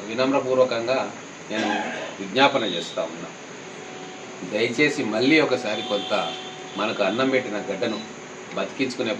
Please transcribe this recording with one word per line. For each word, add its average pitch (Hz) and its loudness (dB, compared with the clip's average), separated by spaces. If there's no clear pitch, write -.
వినమ్రపూర్వకంగా 127 4
నేను 107 0
విజ్ఞాపన 110 4
చేస్తా - -4
ఉన్నా. - -10
దయచేసి 120 2
మళ్ళీ 135 6
ఒకసారి 110 0
కొంత 101 0
మనకు 104 0
అన్నం 131 2
పెట్టిన 107 0
గడ్డను 107 -2
బతికించుకునే 123 -2